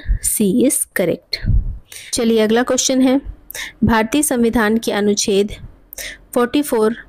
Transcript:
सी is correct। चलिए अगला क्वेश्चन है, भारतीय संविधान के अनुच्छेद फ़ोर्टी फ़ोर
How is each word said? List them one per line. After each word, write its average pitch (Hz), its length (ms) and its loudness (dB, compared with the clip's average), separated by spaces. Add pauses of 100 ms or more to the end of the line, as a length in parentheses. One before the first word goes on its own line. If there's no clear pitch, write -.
(240)
सी 202 280 0 (160)
is 302 120 0 (200)
correct। - 380 -4 (760)
चलिए 226 260 2
अगला 220 240 2
क्वेश्चन 254 380 0
है, 262 180 4 (640)
भारतीय 220 400 2
संविधान 233 540 2
के 226 140 -4
अनुच्छेद 202 600 0 (800)
फ़ोर्टी 247 280 0
फ़ोर 226 340 0 (140)